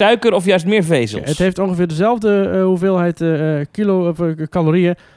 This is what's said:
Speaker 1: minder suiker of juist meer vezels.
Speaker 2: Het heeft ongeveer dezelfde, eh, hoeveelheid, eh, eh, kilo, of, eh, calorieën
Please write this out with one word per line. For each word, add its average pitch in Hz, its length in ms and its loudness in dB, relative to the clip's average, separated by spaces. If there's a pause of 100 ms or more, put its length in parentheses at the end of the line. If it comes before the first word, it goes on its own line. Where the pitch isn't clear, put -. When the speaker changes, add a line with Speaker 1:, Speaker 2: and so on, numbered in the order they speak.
Speaker 1:
minder 233 140 4
suiker 226 120 2
of 180 120 0
juist 185 220 0
meer 208 180 2
vezels. 123 440 -2
Speaker 2:
Het 156 100 -4
heeft 180 200 0
ongeveer 180 280 -2
dezelfde, 202 680 0
eh, 190 100 2
hoeveelheid, 180 560 0
eh, 156 400 0
eh, 147 100 -6
kilo, 190 380 0
of, 165 120 -4
eh, 160 260 -4
calorieën 175 480 2 (220)